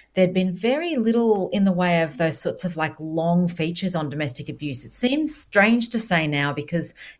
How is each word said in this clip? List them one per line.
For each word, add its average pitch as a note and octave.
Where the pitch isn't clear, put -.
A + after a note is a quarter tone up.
There'd F#3
been F#3
very C#4+
little A3+
in G3
the G3
way F3
of D#3
those D#3+
sorts -
of, E3+
like, D#3
long E3
features E3+
on D#3
domestic C#3+
abuse. C#3+
It -
seems C#4+
strange A3+
to A3+
say E3
now C#3+
because D3